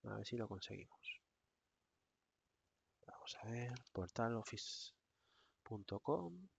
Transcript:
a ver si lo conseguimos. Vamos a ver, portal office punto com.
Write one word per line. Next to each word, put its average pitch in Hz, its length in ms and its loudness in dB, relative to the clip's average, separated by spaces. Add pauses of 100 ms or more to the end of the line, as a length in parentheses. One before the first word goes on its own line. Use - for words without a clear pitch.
a 107 140 0
ver 107 80 0
si 120 120 0
lo 110 100 4
conseguimos. - 720 -4 (1900)
Vamos - 300 -8
a - 80 -8
ver, 120 280 0 (200)
portal 113 420 4
office - 580 -2 (680)
punto 101 360 -2
com. 175 480 2 (120)